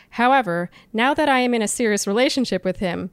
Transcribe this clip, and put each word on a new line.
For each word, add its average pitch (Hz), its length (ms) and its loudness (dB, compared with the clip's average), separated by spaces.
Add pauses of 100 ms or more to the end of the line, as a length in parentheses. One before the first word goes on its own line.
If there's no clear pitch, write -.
(100)
However, 233 600 0 (220)
now 247 220 2
that 294 160 2
I 262 80 2
am 247 160 0
in 233 80 0
a 208 60 -2
serious 208 380 0
relationship 233 560 0
with 185 180 -4
him, 180 320 -4